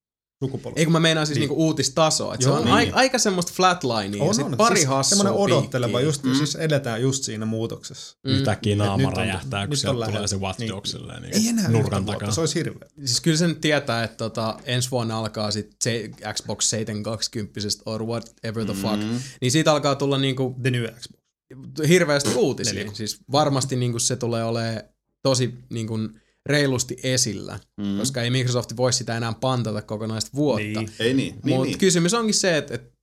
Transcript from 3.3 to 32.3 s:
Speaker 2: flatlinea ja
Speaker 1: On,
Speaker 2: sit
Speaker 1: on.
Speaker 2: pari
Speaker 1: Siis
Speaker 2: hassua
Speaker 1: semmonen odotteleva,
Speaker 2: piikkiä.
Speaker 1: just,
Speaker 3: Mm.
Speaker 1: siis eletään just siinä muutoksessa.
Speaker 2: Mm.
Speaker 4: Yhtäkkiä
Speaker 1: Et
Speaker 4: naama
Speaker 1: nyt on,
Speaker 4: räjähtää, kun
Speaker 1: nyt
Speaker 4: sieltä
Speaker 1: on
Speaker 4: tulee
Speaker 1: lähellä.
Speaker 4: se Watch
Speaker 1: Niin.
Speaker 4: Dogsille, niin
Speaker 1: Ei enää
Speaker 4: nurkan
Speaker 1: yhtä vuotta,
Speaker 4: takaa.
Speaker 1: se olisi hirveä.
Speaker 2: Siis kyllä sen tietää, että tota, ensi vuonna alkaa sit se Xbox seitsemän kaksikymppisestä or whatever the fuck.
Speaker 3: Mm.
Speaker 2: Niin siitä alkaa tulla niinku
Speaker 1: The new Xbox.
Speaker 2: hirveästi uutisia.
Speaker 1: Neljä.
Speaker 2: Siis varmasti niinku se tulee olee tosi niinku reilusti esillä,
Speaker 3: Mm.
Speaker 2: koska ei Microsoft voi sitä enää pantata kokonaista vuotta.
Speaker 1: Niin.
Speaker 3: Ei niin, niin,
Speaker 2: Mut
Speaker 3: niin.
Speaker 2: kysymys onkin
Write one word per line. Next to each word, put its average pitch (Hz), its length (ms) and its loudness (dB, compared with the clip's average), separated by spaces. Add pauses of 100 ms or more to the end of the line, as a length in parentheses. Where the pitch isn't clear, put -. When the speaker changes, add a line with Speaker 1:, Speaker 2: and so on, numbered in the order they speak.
Speaker 2:
flatlinea 120 640 2
ja 101 120 0
Speaker 1:
On, 214 60 0
Speaker 2:
sit 269 100 0
Speaker 1:
on. 151 120 -4
Speaker 2:
pari 233 180 6
Speaker 1:
Siis 165 120 4
Speaker 2:
hassua 135 300 2
Speaker 1:
semmonen 202 240 4
odotteleva, 135 460 2 (100)
Speaker 2:
piikkiä. 135 100 2
Speaker 1:
just, 151 160 0
Speaker 3:
Mm. 131 120 2
Speaker 1:
siis 147 200 0
eletään 135 460 0
just 135 220 2
siinä 110 220 -4
muutoksessa. 110 760 -6
Speaker 2:
Mm. 135 80 0
Speaker 4:
Yhtäkkiä 117 420 2
Speaker 1:
Et 101 40 2
Speaker 4:
naama 101 200 2
Speaker 1:
nyt 95 100 4
on, 92 100 -2
Speaker 4:
räjähtää, 95 500 -4
kun - 20 -6
Speaker 1:
nyt 147 100 -2
Speaker 4:
sieltä 101 120 0
Speaker 1:
on - 40 0
Speaker 4:
tulee 117 120 -2
Speaker 1:
lähellä. 104 200 -2
Speaker 4:
se 98 120 -2
Watch 95 200 -4
Speaker 1:
Niin. 113 120 -6
Speaker 4:
Dogsille, 95 480 -10
niin 85 160 -12
Speaker 1:
Ei 220 120 4
enää 226 240 2
Speaker 4:
nurkan 113 100 6 (200)
Speaker 1:
yhtä 95 40 -2
vuotta, 98 140 -4
Speaker 4:
takaa. 104 160 -2
Speaker 1:
se - 40 0
olisi 160 160 0
hirveä. 147 340 -6 (160)
Speaker 2:
Siis 117 160 0
kyllä 160 160 2
sen 165 180 2
tietää, 143 480 0
että 113 140 -6
tota, 110 480 -4
ensi 123 260 -2
vuonna 113 280 -2
alkaa 107 320 -4
sit 104 300 -6
se 113 280 -2 (240)
Xbox - 320 -6
seitsemän 107 380 -2
kaksikymppisestä 107 840 -6
or 110 200 -6
whatever 113 600 -6
the 95 80 -4
fuck. 101 300 -2
Speaker 3:
Mm. 117 160 -2 (220)
Speaker 2:
Niin 127 100 2
siitä 160 200 4
alkaa 143 240 2
tulla 139 220 0
niinku 131 440 -2
Speaker 1:
The 123 100 0
new 123 140 -2
Xbox. - 340 -14 (680)
Speaker 2:
hirveästi 160 480 4
uutisia. 127 380 0
Speaker 1:
Neljä. 101 200 -6
Speaker 2:
Siis 104 260 -8 (120)
varmasti 135 440 2
niinku 123 240 0
se - 160 0
tulee 117 280 -2
olee 113 460 -4 (380)
tosi 123 260 2 (160)
niinku 113 280 -4 (480)
reilusti 135 580 0
esillä, 104 560 -2 (180)
Speaker 3:
Mm. 101 200 -4
Speaker 2:
koska 120 240 -2
ei 117 80 0
Microsoft 120 480 -2
voi 123 160 2
sitä 117 240 -2
enää 117 240 -2
pantata 113 400 0
kokonaista 110 540 -6
vuotta. 131 280 2 (160)
Speaker 1:
Niin. 113 100 -4 (100)
Speaker 3:
Ei 117 140 2
niin, 123 300 -2
niin, 127 140 2
Speaker 2:
Mut 135 100 2
Speaker 3:
niin. - 100 -2
Speaker 2:
kysymys 175 360 4
onkin 226 200 2